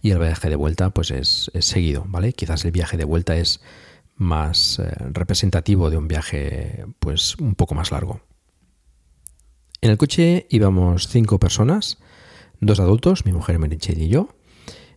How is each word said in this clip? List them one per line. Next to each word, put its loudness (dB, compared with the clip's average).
y 2
el 4
viaje 0
de 0
vuelta, 0
pues, -2
es, -2
es -2
seguido, 0
¿vale? -2
Quizás -4
el -2
viaje -2
de -2
vuelta 0
es -2
más, 0
eh, -4
representativo 0
de 0
un -4
viaje, -4
pues, -4
un 0
poco -2
más -4
largo. -6
En 4
el 4
coche 2
íbamos 2
cinco 2
personas, 0
dos 2
adultos, 4
mi 2
mujer 0
Meritxell -2
y 0
yo, 0